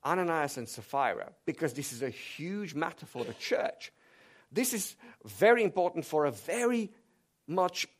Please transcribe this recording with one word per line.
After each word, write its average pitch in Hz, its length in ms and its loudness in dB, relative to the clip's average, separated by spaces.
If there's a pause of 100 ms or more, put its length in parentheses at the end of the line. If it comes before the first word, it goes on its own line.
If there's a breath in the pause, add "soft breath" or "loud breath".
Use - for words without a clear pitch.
Ananias 165 520 0
and 117 120 -8
Sapphira, 120 640 -2 (120)
because 151 280 -2
this 139 180 -6
is 120 120 -6
a 131 60 -2
huge 170 640 -8
matter 160 300 -4
for 120 200 -8
the - 80 -8
church. - 580 -4 (600 soft breath)
This 254 220 0
is 202 220 -4 (300 loud breath)
very 214 380 6
important 175 420 0
for 151 200 4
a 143 60 4
very 226 600 0 (560 soft breath)
much 180 400 0 (120)